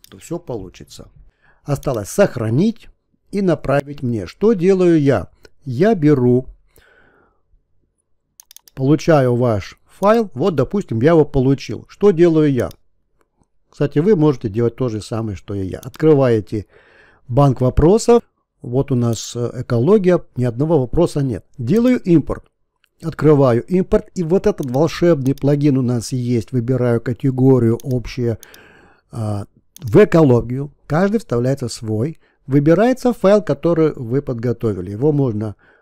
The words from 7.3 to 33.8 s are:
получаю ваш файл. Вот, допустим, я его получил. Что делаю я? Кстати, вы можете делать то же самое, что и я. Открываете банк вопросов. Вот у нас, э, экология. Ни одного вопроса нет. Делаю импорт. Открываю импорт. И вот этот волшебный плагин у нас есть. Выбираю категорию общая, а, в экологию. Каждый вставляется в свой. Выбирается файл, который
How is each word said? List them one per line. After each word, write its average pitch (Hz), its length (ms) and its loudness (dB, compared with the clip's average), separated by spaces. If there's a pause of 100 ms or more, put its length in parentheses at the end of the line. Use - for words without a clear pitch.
получаю 135 600 2
ваш 117 500 -2
файл. 214 480 0
Вот, 160 220 -2
допустим, 127 440 -4
я 143 100 4
его 160 140 4
получил. 127 640 -2
Что 202 220 2
делаю 156 420 2
я? 107 180 -4 (1000)
Кстати, 147 300 -2
вы 196 160 2
можете 151 320 0
делать 113 260 -2
то 127 140 -4
же 107 140 -6
самое, 110 340 -8
что - 180 -12
и 98 100 -6
я. 76 140 -8
Открываете 120 880 0 (600)
банк 131 320 2
вопросов. 196 640 4 (380)
Вот 127 280 -4
у 131 40 0
нас, 120 420 -2
э, 120 260 -6
экология. 175 580 2 (160)
Ни 123 80 -2
одного 135 360 0
вопроса 156 420 -2
нет. 127 220 -4 (140)
Делаю 226 440 0
импорт. - 420 0 (580)
Открываю 139 600 2
импорт. 185 500 -2
И 180 100 -4
вот 175 220 -2
этот 165 240 -2
волшебный 143 640 0
плагин 143 440 0
у 131 40 0
нас 120 300 -4
есть. 123 400 -4
Выбираю 120 480 0
категорию 127 840 2
общая, 120 540 -4 (720)
а, 104 320 -6 (360)
в 139 240 4
экологию. 135 680 2 (140)
Каждый 196 320 0
вставляется 127 500 -4
в - 40 -10
свой. 110 460 -6 (280)
Выбирается 175 640 2
файл, 202 300 2
который 156 520 0